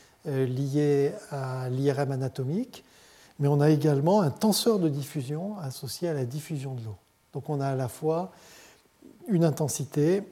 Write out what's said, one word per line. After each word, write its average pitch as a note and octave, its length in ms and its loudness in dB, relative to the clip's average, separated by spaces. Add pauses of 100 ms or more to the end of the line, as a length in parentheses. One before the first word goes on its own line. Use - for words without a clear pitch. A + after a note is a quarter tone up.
(280)
euh, C3+ 180 0
liée C#3 680 2 (180)
à C3 380 -6
l'I C3+ 240 0
R B2+ 80 -2
M C3+ 100 -2
anatomique, C3+ 720 -4 (560)
mais C#3+ 80 2
on C#3+ 140 4
a D3 80 6
également D3+ 500 4
un D#3 120 2
tenseur G#3+ 480 2
de E3+ 100 2
diffusion D3 720 -6
associé C#3+ 500 -8
à D#3+ 40 -2
la C3+ 120 -2
diffusion C#3 480 -8
de B2 100 -8
l'eau. G#2+ 140 -10 (360)
Donc C#3+ 160 -8
on D3 120 -2
a C#3 60 0
à C3+ 80 -2
la C3 120 -2
fois D#3+ 440 -2 (960)
une F3 160 4
intensité D#3 880 0